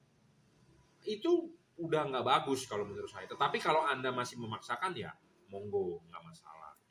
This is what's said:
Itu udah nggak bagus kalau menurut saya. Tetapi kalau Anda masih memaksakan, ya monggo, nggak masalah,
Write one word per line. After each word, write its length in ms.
Itu 480
udah 320
nggak 160
bagus 400
kalau 160
menurut 300
saya. 180
Tetapi 320
kalau 240
Anda 240
masih 320
memaksakan, 560
ya 160
monggo, 580
nggak 160
masalah, 480